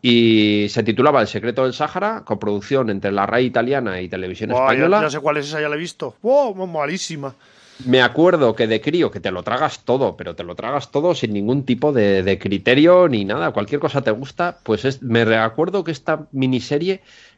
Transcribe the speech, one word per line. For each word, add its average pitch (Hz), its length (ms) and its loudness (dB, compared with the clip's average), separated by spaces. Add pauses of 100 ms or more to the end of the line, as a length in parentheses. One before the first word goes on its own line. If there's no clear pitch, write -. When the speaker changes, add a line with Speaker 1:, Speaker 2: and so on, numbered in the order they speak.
Speaker 1:
Y 110 680 4
se 113 140 -2
titulaba 127 360 2
El 107 80 2
secreto 117 360 -4
del 127 100 -2
Sáhara, 196 520 -6
coproducción 104 640 -2
entre 98 220 -4
la 101 140 0
rai 120 200 0
italiana 120 540 -2
y 92 80 -8
Televisión 92 440 -8
Speaker 2:
Buah, 127 120 0
Speaker 1:
Española. 135 360 2
Speaker 2:
ya, 208 80 0
ya - 20 -2
sé 143 100 -8
cuál 147 180 -2
es 143 100 -4
esa, 156 120 -6
ya 151 80 -2
la 147 80 -4
he 151 40 -6
visto. 165 420 -10
Buah, 254 320 0
ma-, 185 120 -8
malísima. 151 720 -6 (500)
Speaker 1:
Me 127 160 4
acuerdo 135 540 4
que 113 120 0
de 110 120 0
crío, 147 320 2
que 98 80 -12
te 95 120 -4
lo 90 120 -6
tragas 131 400 -2
todo, 120 320 0
pero 87 180 -12
te 87 120 -10
lo 87 100 -12
tragas 131 360 -6
todo 160 220 0
sin 107 200 -4
ningún 120 320 -2
tipo 139 260 0
de, 101 320 2
de 95 160 0
criterio 143 680 4
ni 104 160 0
nada, 135 260 -2
cualquier 107 300 -4
cosa 139 200 -2
te 113 100 0
gusta, 135 520 -6
pues 107 220 -2
es, 131 180 -4
me 117 220 2
recuerdo 113 580 0
que 165 80 -8
esta 151 400 -6
miniserie 139 680 -2 (360)